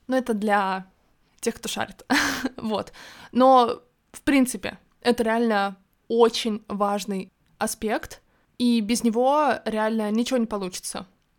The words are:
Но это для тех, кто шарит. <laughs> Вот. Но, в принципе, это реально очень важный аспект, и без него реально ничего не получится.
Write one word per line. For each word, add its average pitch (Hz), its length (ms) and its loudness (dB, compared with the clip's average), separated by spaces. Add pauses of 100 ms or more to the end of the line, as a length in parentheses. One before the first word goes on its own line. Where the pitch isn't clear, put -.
Но 254 100 0
это 254 180 0
для 196 520 0 (540)
тех, - 160 -4
кто - 120 -12
шарит. - 400 -8
<laughs> 277 480 -2
Вот. 214 360 -6 (400)
Но, 254 500 6 (300)
в - 100 -20
принципе, 254 560 0 (220)
это 240 240 0
реально 220 520 0 (300)
очень 226 640 2
важный 202 640 -4 (260)
аспект, - 640 -6 (380)
и 240 220 2
без 226 220 -2
него 254 500 2 (100)
реально 220 460 -2
ничего 240 260 0
не 233 80 2
получится. 196 640 -8 (320)